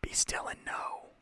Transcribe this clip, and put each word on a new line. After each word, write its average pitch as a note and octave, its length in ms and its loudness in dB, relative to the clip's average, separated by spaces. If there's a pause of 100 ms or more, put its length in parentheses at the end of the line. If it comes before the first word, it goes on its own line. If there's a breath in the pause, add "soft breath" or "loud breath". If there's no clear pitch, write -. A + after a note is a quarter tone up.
Be - 100 -6
still - 360 4
and - 160 -4
know. - 460 -2 (120)